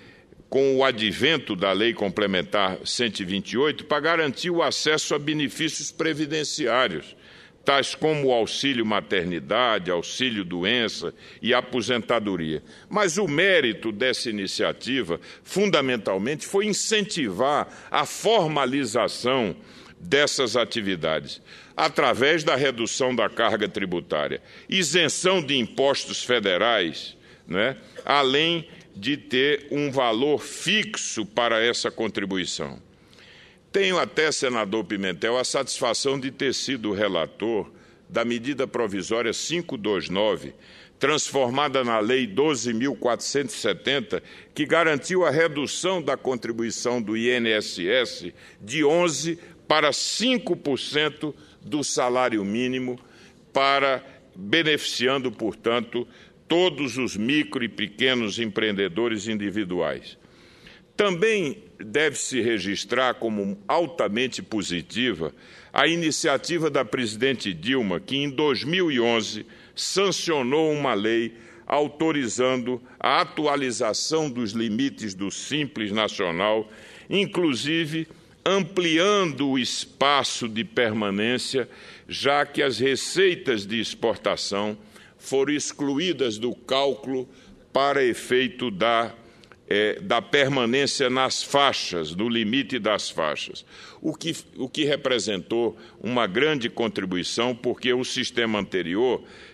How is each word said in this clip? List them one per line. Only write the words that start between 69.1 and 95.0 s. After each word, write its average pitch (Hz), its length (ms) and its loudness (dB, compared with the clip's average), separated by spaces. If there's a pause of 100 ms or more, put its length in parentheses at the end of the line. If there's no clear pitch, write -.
sancionou 160 960 0
uma 143 220 0
lei 113 400 0 (340)
autorizando 127 1120 0 (160)
a 139 220 4
atualização 143 1080 0
dos 117 220 -4
limites 113 640 -2
do 92 180 -6
Simples 131 600 -4
Nacional, 104 800 0 (380)
inclusive 160 1000 0 (380)
ampliando 175 1040 2
o 135 100 2
espaço 131 880 0
de 110 160 -2
permanência, 110 1040 0 (400)
já 143 380 2
que - 160 -2
as 131 180 2
receitas 135 840 0
de 107 160 -2
exportação 101 960 -2 (400)
foram 135 340 0
excluídas 139 840 -2
do 113 180 -4
cálculo 131 720 -2 (460)
para 139 320 4
efeito 123 640 0
da, 113 420 2 (560)
eh, 104 320 2
da 110 220 0
permanência 131 880 2
nas 127 320 0
faixas, 90 720 2
no 110 140 -2
limite 117 480 -2
das 104 320 0
faixas. - 560 -4 (340)
O 160 140 -4
que, 156 220 -6 (200)
o 123 140 -6
que 147 160 -2
representou 117 920 0 (240)